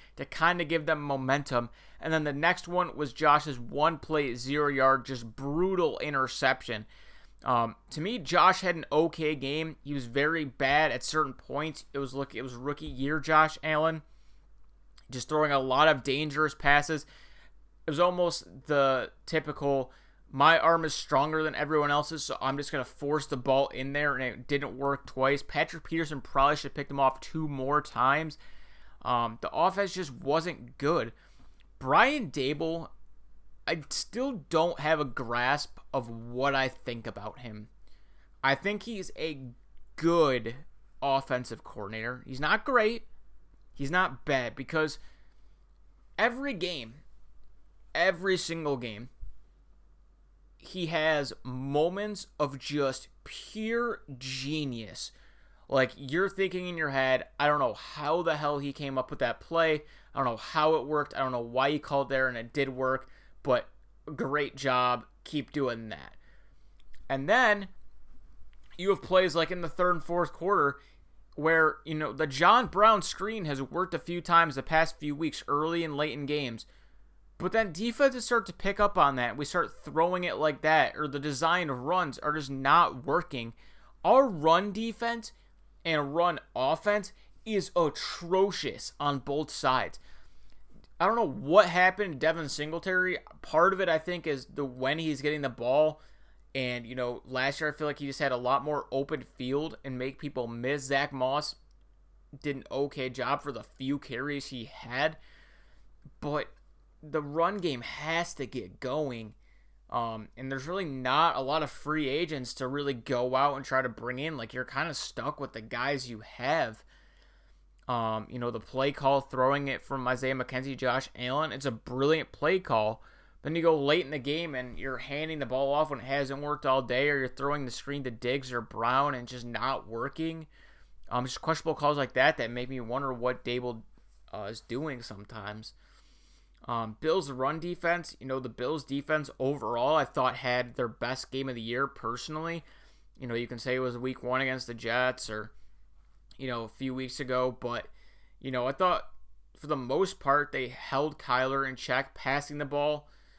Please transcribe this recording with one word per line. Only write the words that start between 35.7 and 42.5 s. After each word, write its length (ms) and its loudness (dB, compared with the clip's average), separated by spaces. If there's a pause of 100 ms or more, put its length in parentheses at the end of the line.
of 200 -4
what 420 -2
I 140 2
think 400 -8
about 320 -10
him. 300 -12 (720)
I 100 6
think 300 -2
he's 340 -8
a 240 -6 (540)
good 600 4 (440)
offensive 640 0
coordinator. 640 -8
He's 120 -8
not 260 2